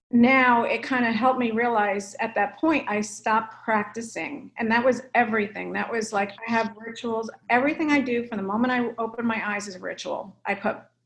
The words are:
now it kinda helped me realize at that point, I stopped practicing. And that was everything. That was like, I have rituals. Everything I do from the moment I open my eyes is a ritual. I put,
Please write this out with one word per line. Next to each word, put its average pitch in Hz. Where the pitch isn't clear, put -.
now 247
it 226
kinda 247
helped 254
me 240
realize 208
at -
that 202
point, 311
I 208
stopped 220
practicing. 208
And 226
that 233
was 254
everything. 208
That 202
was 226
like, 202
I 233
have 214
rituals. 226
Everything 294
I 285
do 240
from 226
the 196
moment 220
I 240
open 233
my 220
eyes 202
is 185
a 180
ritual. 185
I 202
put, -